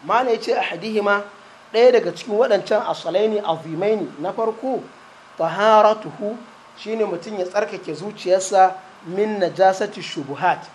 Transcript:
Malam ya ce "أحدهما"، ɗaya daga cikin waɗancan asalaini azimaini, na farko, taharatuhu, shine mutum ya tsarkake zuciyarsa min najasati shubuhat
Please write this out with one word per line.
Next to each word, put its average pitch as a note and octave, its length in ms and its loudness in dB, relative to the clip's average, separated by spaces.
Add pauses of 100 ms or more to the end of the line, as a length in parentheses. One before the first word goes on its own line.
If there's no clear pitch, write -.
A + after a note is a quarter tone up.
Malam A#3 240 2
ya A3 120 0
ce - 180 -4
"أحدهما"، G3+ 640 -2 (500)
ɗaya A#3+ 200 6
daga G#3+ 220 2
cikin G#3+ 200 -8
waɗancan G#3+ 560 2
asalaini G3+ 500 0
azimaini, E3 800 -2
na F3+ 140 -6
farko, A3+ 500 -4 (560)
taharatuhu, G#3+ 1000 2 (400)
shine A3 280 -4
mutum G3 340 -8
ya F3+ 80 -4
tsarkake G3+ 480 -6
zuciyarsa F#3 800 2 (320)
min G#3 340 -2
najasati F#3+ 640 0
shubuhat D3+ 600 -4 (120)